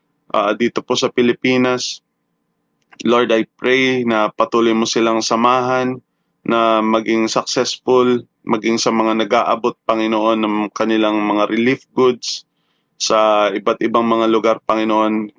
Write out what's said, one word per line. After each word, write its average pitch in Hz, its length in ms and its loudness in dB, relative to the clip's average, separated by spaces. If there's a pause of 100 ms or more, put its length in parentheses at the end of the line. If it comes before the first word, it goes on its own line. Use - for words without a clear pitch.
(320)
uh, 107 240 0
dito 117 240 -2
po 120 160 -4
sa 120 160 -2
Pilipinas. 127 880 0 (1040)
Lord, 120 280 2
I 113 120 2 (160)
pray 127 480 0
na 107 240 0
patuloy 113 400 0
mo 113 160 0
silang 113 320 0
samahan, 127 800 0 (480)
na 113 320 2
maging 113 480 0
successful, 123 960 0 (240)
maging 113 320 -2
sa 120 160 -2
mga 110 240 0
nag-aabot, 110 640 0
Panginoon, 110 560 0
ng 107 160 -2 (160)
kanilang 110 560 0
mga 104 240 0
relief 120 400 -2
goods - 560 -2 (480)
sa 107 560 2
iba't 107 320 -2
ibang 113 240 0
mga 113 240 2
lugar, 113 320 2
Panginoon. 110 640 0 (120)